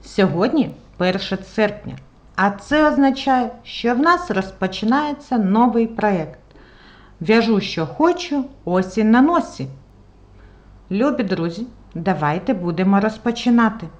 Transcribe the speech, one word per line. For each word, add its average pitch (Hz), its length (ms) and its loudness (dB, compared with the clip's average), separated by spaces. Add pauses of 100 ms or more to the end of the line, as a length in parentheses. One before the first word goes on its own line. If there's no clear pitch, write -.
Сьогодні 196 720 0 (220)
перше 185 400 -2
серпня, - 580 -4 (400)
а 202 160 2
це 302 400 2
означає, 262 600 2 (120)
що - 320 -2
в 233 40 -2
нас 349 320 2
розпочинається 226 1040 -2
новий 226 500 2
проєкт. 202 520 -2 (800)
В'яжу, 220 380 2
що 170 260 -6
хочу, 294 600 -2 (200)
осінь 190 460 0
на 240 100 6
носі. 302 460 0 (1200)
Любі 240 320 0
друзі, 175 440 -4 (280)
давайте 165 580 -2
будемо 185 460 2
розпочинати. 226 880 0 (120)